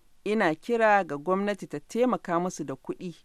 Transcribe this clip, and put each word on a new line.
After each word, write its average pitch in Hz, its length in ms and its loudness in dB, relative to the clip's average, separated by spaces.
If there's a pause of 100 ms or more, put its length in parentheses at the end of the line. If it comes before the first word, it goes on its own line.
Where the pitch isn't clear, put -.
(240)
Ina 196 320 2
kira 214 480 4
ga 147 140 -6
gwamnati 190 500 -2
ta 147 120 -8
taimaka 214 600 0
musu 175 240 -4
da 139 100 -6
kuɗi - 520 -10